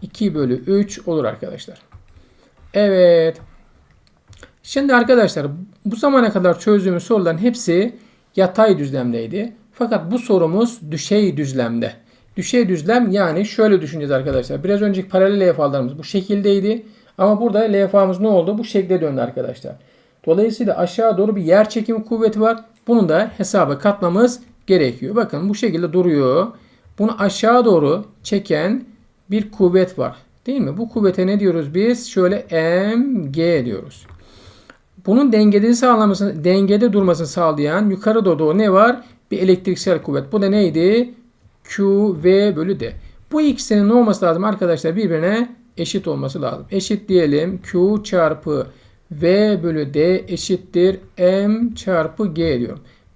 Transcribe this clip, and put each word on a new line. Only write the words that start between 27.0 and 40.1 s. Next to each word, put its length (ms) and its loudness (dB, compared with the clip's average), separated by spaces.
aşağı 420 2
doğru 400 2
çeken 640 -4
bir 200 -4
kuvvet 480 0
var. 180 -6
Değil 140 -4
mi? 160 -4
Bu 120 -8
kuvvete 380 0
ne 140 0
diyoruz 340 -2
biz? 360 -2
Şöyle 360 0
M 340 -2
G 340 0
diyoruz. 420 -10
Bunun 260 4
dengede 420 4
sağlamasını, 720 0
dengede 480 2
durmasını 340 0
sağlayan 640 0
yukarı 340 0
doğru 340 2
ne 140 2
var? 300 4
Bir 80 -6
elektriksel 640 0
kuvvet. 300 -6